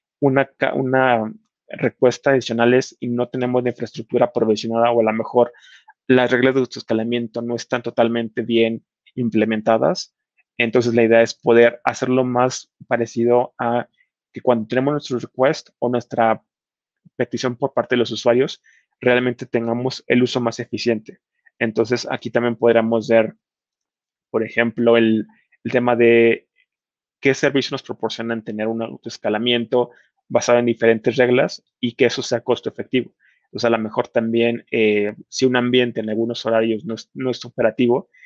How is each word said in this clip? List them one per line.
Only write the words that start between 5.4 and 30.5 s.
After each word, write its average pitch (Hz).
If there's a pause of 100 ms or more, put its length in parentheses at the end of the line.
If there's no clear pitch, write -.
las 127
reglas 127
de 135
autoescalamiento 117
no 120
están 117
totalmente 117
bien 113 (300)
implementadas. 113 (420)
Entonces, 117
la 117
idea 113
es 113
poder 117
hacerlo 127
más 127 (140)
parecido 120
a 120 (440)
que -
cuando 113
tenemos 127
nuestro 143
request 127
o 123
nuestra 117 (760)
petición 123
por 139
parte 127
de 123
los 113
usuarios, 123 (380)
realmente 123
tengamos 120
el 123
uso 123
más 117
eficiente. 113 (380)
Entonces, 117
aquí 131
también 120
podríamos 113
ver, 113 (960)
por 113
ejemplo, 117
el, 110 (380)
el 117
tema 123
de 117 (680)
qué 139
servicios 139
nos 135
proporcionan 113
tener 110
un 113
autoescalamiento 117 (380)
basado 120